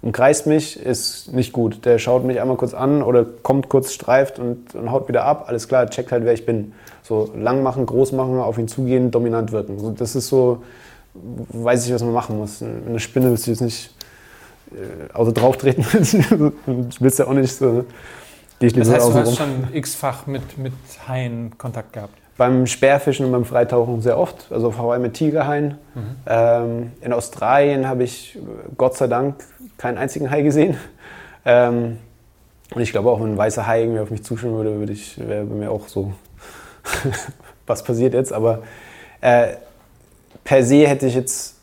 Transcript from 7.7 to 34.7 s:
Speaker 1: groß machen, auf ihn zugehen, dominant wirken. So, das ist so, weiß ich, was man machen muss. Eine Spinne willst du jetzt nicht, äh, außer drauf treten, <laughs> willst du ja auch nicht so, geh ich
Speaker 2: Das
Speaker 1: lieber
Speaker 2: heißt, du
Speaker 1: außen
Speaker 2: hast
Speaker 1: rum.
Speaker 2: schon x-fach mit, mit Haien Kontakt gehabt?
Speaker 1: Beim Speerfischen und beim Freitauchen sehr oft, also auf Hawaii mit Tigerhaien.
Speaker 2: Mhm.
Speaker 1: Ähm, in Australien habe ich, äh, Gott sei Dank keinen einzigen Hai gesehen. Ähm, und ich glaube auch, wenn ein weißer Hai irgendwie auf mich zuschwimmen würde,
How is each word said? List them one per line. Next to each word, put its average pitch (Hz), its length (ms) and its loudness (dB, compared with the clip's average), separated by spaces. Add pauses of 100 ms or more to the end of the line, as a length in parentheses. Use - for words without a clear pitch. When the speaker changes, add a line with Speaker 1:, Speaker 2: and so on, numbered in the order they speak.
Speaker 1:
groß 131 240 2
machen, 127 300 -2
auf 117 180 -2
ihn 117 80 -2
zugehen, 127 460 0
dominant 117 400 0
wirken. 101 260 -6
So, 107 120 -8
das 113 260 -6
ist 123 100 -4
so, 123 380 2 (500)
weiß 117 720 -4
ich, 123 80 -2
was 117 80 0
man 120 100 -2
machen 117 240 -4
muss. 104 260 -8
Eine 117 360 -8
Spinne 127 320 2
willst 117 160 0
du 120 60 0
jetzt 110 80 -4
nicht, - 340 -6 (760)
äh, 95 420 -14
außer 117 180 2
drauf 120 240 4
treten, 127 320 2
<laughs> 147 1120 2
willst 131 200 4
du 143 40 4
ja 123 60 0
auch 131 60 0
nicht 131 200 2
so, 123 300 2 (720)
geh 123 80 4
ich 117 60 6
Speaker 2:
Das 117 160 4
Speaker 1:
lieber 127 80 6
Speaker 2:
heißt, 120 100 4
du 120 40 4
Speaker 1:
außen 117 100 6
Speaker 2:
hast 120 200 2
Speaker 1:
rum. 151 80 0 (200)
Speaker 2:
schon - 80 -10
x-fach 139 500 -6
mit, 135 320 -10
mit 131 140 -8 (340)
Haien 120 520 -8
Kontakt 117 340 -10
gehabt? 104 220 -14 (220)
Speaker 1:
Beim 127 300 4
Speerfischen 139 600 2
und 127 60 0
beim 123 120 2
Freitauchen 120 580 0
sehr 123 160 2
oft, - 320 -4
also 113 180 0
auf 113 100 -4
Hawaii 120 200 -2
mit 120 160 -4
Tigerhaien. 147 600 -2 (180)
Speaker 2:
Mhm. 123 60 -10 (260)
Speaker 1:
Ähm, 117 680 0 (100)
in 120 100 -4
Australien 135 760 2
habe 127 140 -2
ich, - 320 -8
äh, - 60 -16 (360)
Gott 127 200 0
sei 131 100 0
Dank 131 380 -2 (340)
keinen 120 200 -6
einzigen 135 320 -6
Hai 147 120 0
gesehen. 151 340 4 (680)
Ähm, 120 540 2 (720)
und 120 80 -6
ich 110 120 -2
glaube 110 180 2
auch, 107 100 2
wenn 110 120 -2
ein 104 40 -2
weißer 107 300 -2
Hai 117 160 2
irgendwie 113 180 -2
auf 104 100 -6
mich 110 120 -8
zuschwimmen 117 340 -6
würde, 107 220 -4